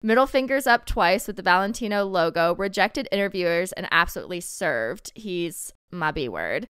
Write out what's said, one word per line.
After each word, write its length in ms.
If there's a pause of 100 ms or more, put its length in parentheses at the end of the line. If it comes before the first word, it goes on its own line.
Middle 240
fingers 400
up 200
twice 420
with 80
the 60
Valentino 640
logo, 520
rejected 560
interviewers, 600
and 200
absolutely 480
served. 760
He's 580 (200)
my 180
B 180
word. 380 (100)